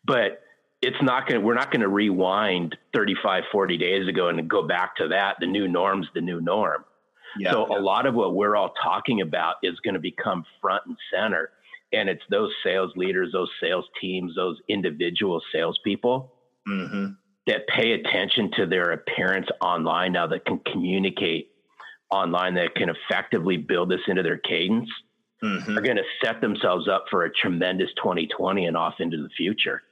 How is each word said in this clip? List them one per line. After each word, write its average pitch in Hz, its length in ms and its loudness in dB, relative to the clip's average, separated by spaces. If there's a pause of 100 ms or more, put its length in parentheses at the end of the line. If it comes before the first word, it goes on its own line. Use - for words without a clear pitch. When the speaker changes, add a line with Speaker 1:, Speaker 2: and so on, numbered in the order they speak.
Speaker 1:
But 120 380 2 (400)
it's - 200 -2
not 131 260 2
gonna, 123 120 2
we're 113 160 4
not 135 160 0
gonna 110 160 2
rewind 95 880 2 (180)
thirty-five, 98 580 0
forty 92 260 2
days 92 300 0
ago 90 200 2
and 82 220 -2
go 92 180 2
back 87 300 -2
to 82 120 -2
that. 98 300 0
The 85 80 -2
new 98 200 0
norm's 90 460 2
the 85 80 -4
new 85 200 -4
norm. 85 420 0 (560)
Speaker 2:
Yeah, 185 120 0
Speaker 1:
So 110 180 2
Speaker 2:
yeah. 101 80 0
Speaker 1:
a 101 40 0
lot 101 240 2
of 131 100 2
what 95 200 2
we're 104 200 4
all 95 180 2 (100)
talking 98 380 0
about 85 420 0
is 87 220 -2
gonna 95 140 -2
become 90 440 -4 (180)
front 95 240 0
and 240 120 -10 (160)
center. 98 380 0 (420)
And 98 160 2
it's 85 200 -2
those 101 220 2 (120)
sales 92 320 2
leaders, 90 380 0
those 90 160 0 (120)
sales 87 240 0 (140)
teams, 92 360 -4
those 90 220 0 (120)
individual 87 720 0 (100)
salespeople 107 840 -2 (360)
Speaker 2:
Mm-hmm. 98 380 -4 (400)
Speaker 1:
that 110 200 0
pay 117 260 2
attention 98 640 0
to 98 100 2
their 87 240 2
appearance 92 560 -2 (140)
online 87 520 0
now, 85 140 0
that - 180 -4
can - 140 -2 (120)
communicate 180 760 0 (640)
online, 90 440 2
that 87 200 0
can 95 140 0
effectively 92 680 0
build 87 320 0
this 90 180 0
into 92 160 2
their 82 140 0
cadence, 98 520 0 (540)
Speaker 2:
Mm-hmm. 104 320 -2
Speaker 1:
are 107 60 0
gonna 107 220 2 (200)
set 113 160 -2
themselves 92 480 0
up 95 220 2
for 87 160 2
a 82 80 -4
tremendous 92 560 0 (100)
twenty 87 280 0
twenty 92 400 0
and 82 100 0
off 85 220 0
into 82 180 -4
the 71 180 -8
future. 90 460 -2 (100)